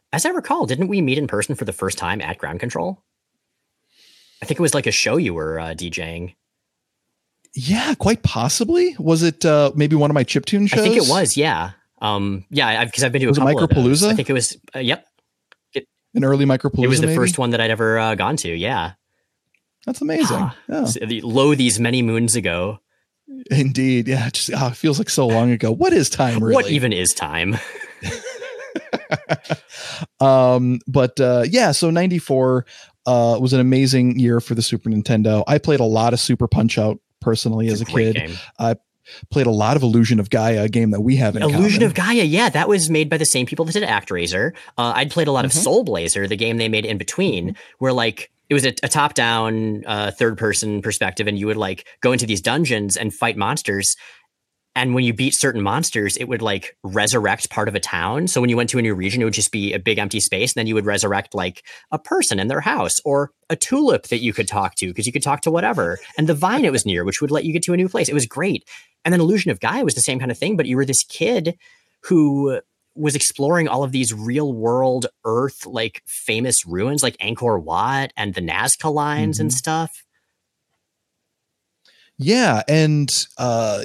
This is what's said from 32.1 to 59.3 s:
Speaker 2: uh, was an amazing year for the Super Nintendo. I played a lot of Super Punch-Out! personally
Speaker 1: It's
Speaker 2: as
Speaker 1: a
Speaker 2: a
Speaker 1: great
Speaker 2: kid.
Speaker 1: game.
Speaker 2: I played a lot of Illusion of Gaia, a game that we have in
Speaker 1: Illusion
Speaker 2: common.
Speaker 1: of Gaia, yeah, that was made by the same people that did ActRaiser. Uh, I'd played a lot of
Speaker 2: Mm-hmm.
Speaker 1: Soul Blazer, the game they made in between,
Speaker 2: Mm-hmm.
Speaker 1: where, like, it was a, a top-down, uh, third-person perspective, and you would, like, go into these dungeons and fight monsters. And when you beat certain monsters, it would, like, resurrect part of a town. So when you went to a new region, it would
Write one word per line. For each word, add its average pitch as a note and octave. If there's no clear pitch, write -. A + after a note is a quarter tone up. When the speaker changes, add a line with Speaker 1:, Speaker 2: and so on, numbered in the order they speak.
Speaker 2:
uh, A#2
was B2+
an C3
amazing B2+
year A#2
for A#2+
the A#2
Super A2+
Nintendo. G#2+
I D3
played D3
a A#2+
lot A2
of A#2
Super A#2+
Punch-Out! G#2+
personally A2+
Speaker 1:
It's G#2+
Speaker 2:
as G#2+
Speaker 1:
a -
Speaker 2:
a -
Speaker 1:
great A2
Speaker 2:
kid. D#2+
Speaker 1:
game. F2+
Speaker 2:
I A#2
played C3+
a A#2+
lot G#2+
of C3+
Illusion A#2
of G2+
Gaia, A2
a A2
game A2
that G#2
we B2+
have A2
in A2
Speaker 1:
Illusion F#3+
Speaker 2:
common. -
Speaker 1:
of G3
Gaia, G#3
yeah, F3+
that -
was F3+
made D#3
by D#3+
the D3+
same B2+
people D#3+
that D#3+
did G#3
ActRaiser. G2
Uh, A#2+
I'd C3+
played D#3+
a C#3+
lot C3
of C3+
Speaker 2:
Mm-hmm. -
Speaker 1:
Soul F3+
Blazer, G2
the G#2
game A2+
they A2+
made A2
in A2
between, G2+
Speaker 2:
Mm-hmm. -
Speaker 1:
where, C3
like, A#2
it D3
was C3+
a, B2+
a C3+
top-down, A2+
uh, G#2
third-person G#2+
perspective, G#2
and G#2
you G2
would, G#2+
like, F#2+
go B2
into B2
these G2+
dungeons A#2
and A2
fight A#2
monsters. D#3
And B2+
when B2+
you A#2
beat C3
certain A#2+
monsters, G#2
it B2
would, A#2
like, G2+
resurrect G#2
part G#2+
of G2
a G2
town. G#2+
So C#3
when B2
you A#2
went A#2+
to B2+
a -
new A2
region, G2
it A2+
would G#2+